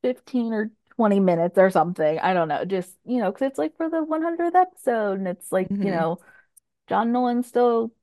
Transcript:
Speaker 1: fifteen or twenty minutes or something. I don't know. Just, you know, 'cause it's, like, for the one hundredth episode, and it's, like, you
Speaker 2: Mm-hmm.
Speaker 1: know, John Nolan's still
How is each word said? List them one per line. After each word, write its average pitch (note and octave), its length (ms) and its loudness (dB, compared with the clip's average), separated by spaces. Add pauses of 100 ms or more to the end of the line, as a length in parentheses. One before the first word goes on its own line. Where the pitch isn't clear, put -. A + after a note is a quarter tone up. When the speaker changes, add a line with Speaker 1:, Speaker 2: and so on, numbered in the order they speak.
Speaker 1:
fifteen B3 520 -4
or G#3+ 180 -2 (240)
twenty G#3 240 4
minutes F3 380 2
or F#3+ 140 8
something. D#3+ 480 0
I F#3 140 0
don't E3+ 140 0
know. D3+ 180 -4
Just, F#3 400 -6
you B3 140 -2
know, G3 120 0
'cause C4+ 120 -6
it's, C4+ 160 -4
like, D#4 180 -4
for E4 120 -4
the D#4+ 140 -2
one D#4 200 -4
hundredth E4+ 320 -2
episode, A3+ 640 0
and F#3+ 80 -4
it's, - 240 -10
like, F#3+ 280 -2
you F#3+ 120 -2
Speaker 2:
Mm-hmm. - 0 -
Speaker 1:
know, E3 280 -2 (680)
John A3+ 260 0
Nolan's B3 340 0
still A#3 560 0